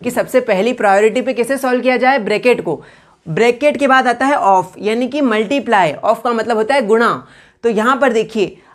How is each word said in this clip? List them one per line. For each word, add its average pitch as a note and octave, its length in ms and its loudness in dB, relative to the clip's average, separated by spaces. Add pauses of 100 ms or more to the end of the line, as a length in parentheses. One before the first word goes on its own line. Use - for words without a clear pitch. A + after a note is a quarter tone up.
कि B3 60 -6
सबसे A3+ 320 0
पहली A3 300 0
प्रायोरिटी G#3+ 480 2
पे B3+ 120 -2
किसे A#3+ 260 -2
सॉल्व B3+ 220 -2
किया B3+ 160 0
जाए? B3+ 220 0
ब्रैकेट G#3+ 420 0
को। D#3 200 -6 (460)
ब्रैकेट A#3+ 500 0
के C#4 100 0
बाद C4 220 4
आता A#3+ 180 0
है C#4+ 100 2
ऑफ, F#3 440 2
यानी A3+ 280 -2
कि C#4 140 -4
मल्टीप्लाई। G#3+ 720 0
ऑफ A3+ 300 -2
का A#3+ 80 0
मतलब A3+ 240 -2
होता A3 180 0
है C4+ 120 0
गुणा। G#3 400 0 (380)
तो A#3 60 0
यहाँ A3+ 260 0
पर C4+ 160 0
देखिए A3 440 -2 (180)